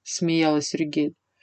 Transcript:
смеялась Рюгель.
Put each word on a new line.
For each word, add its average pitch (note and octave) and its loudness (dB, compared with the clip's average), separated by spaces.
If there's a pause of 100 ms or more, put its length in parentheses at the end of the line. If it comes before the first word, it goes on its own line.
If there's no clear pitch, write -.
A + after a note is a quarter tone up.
смеялась D#3+ 0
Рюгель. D3+ -2 (280)